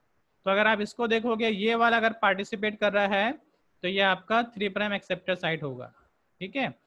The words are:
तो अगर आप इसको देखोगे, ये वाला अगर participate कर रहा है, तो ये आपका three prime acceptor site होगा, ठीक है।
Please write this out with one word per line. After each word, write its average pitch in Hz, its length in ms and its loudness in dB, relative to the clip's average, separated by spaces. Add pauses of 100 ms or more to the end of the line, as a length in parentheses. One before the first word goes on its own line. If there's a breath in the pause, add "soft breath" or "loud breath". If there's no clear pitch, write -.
(460)
तो 190 60 2
अगर 208 160 4
आप 214 140 2
इसको 233 260 -4
देखोगे, 226 420 0
ये 214 260 0
वाला 233 220 4
अगर 226 240 2
participate 202 580 0
कर 202 140 2
रहा 202 160 2
है, 208 220 2 (520)
तो 180 40 -4
ये 196 160 0
आपका 196 420 2
three 208 240 -6
prime 208 240 -2
acceptor 185 420 -4
site 160 280 -4
होगा, 123 280 -10 (500)
ठीक 190 140 -10
है। 247 140 0 (180)